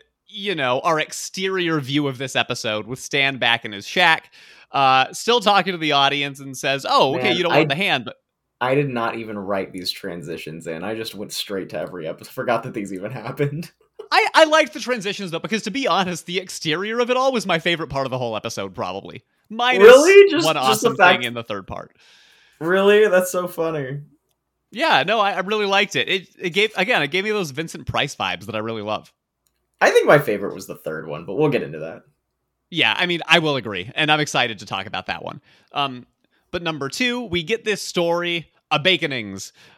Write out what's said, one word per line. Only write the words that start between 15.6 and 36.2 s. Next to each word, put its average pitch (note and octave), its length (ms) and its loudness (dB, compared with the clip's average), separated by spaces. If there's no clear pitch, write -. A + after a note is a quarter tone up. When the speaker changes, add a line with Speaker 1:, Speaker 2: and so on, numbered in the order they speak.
Speaker 1:
to G#3+ 80 -8
be C4 180 -2
honest, F3 380 -2
the F3+ 120 -6
exterior F#3+ 640 -4
of A#3+ 100 0
it B3 60 0
all C4 160 2
was G3+ 140 -2
my E3+ 120 2
favorite D#3+ 300 -2
part C#3 180 -2
of A#2+ 40 -6
the B2+ 80 -4
whole A#2 180 -4
episode, G2+ 380 -8
probably. F#2+ 500 -8
Minus A#3+ 380 2
Speaker 2:
Really? F4 440 12
Just, D4+ 160 0
Speaker 1:
one D#4 100 4
Speaker 2:
just C4+ 80 0
the A#3+ 240 4
Speaker 1:
awesome C3 80 -4
Speaker 2:
fact F#3 240 6
Speaker 1:
thing B2 60 -4
in A#2+ 80 -6
the A#2 80 -6
third G2+ 240 -8
part. - 300 -14
Speaker 2:
Really? G3 480 6
That's F3+ 240 2
so F3+ 160 -2
funny. D3+ 520 -6
Speaker 1:
Yeah, G#3+ 340 2
no, G#3+ 160 2
I, G3+ 120 0
I F3 80 -4
really G#3 260 -2
liked G3 300 2
it. B2 120 -2
It, F#3 200 -2
it F3+ 120 -6
gave, G3+ 260 0
again, F#3+ 260 2
it C#3+ 80 -2
gave F#3 140 -2
me G#3+ 60 -4
those G3 220 -2
Vincent D#3+ 340 -10
Price B2 300 -2
vibes F#2 300 -4
that A2 80 -8
I A2 40 -4
really A2 240 -6
love. G#2 300 -8
Speaker 2:
I A#3+ 100 6
think A4 160 4
my D#3+ 120 8
favorite G#2 360 -4
was F#2 120 -14
the F#2 80 -12
third D#2 320 -10
one, D#2 180 -10
but F#2+ 100 -10
we'll D3 160 2
get A2 120 0
into D2+ 180 -10
that. D#2+ 220 -12
Speaker 1:
Yeah, A#2+ 260 0
I F3+ 100 -2
mean, F3 220 -2
I E3 100 6
will D3+ 180 0
agree, G#2 380 -8
and D3+ 160 0
I'm D3+ 100 2
excited B2 380 -2
to G#2 80 -16
talk F#2+ 200 -6
about F#2 200 -10
that E2+ 180 -8
one. - 160 -12
Um, C3 340 -6